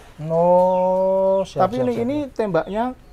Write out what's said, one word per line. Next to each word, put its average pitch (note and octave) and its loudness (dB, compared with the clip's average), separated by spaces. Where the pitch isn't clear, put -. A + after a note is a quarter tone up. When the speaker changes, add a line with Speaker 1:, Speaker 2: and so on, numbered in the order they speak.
Speaker 1:
Oh, F#3 2
siap, F#3 0
Speaker 2:
Tapi A3 -4
Speaker 1:
siap, B3+ 0
Speaker 2:
ini, B3 0
Speaker 1:
siap. A3+ -4
Speaker 2:
ini C#4 -2
tembaknya G3+ -2